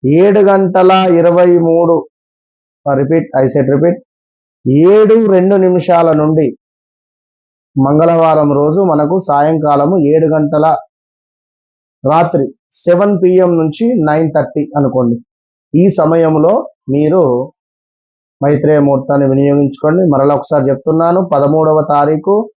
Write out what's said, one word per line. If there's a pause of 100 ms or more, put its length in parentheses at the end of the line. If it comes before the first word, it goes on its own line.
ఏడు
గంటల
ఇరవై
మూడు, (840)
రిపీట్,
I
said
repeat, (960)
ఏడు
రెండు
నిమిషాల
నుండి (1200)
మంగళవారం
రోజు
మనకు (100)
సాయంకాలము
ఏడు
గంటల (1500)
రాత్రి (180)
సెవెన్
పిఎం
నుంచి (180)
నైన్
థర్టీ
అనుకోండి, (580)
ఈ
సమయంలో (220)
మీరు (880)
మైత్రేయ
ముహూర్తాన్ని
వినియోగించుకోండి.
మరలా
ఒకసారి
చెప్తున్నాను,
పదమూడవ
తారీఖు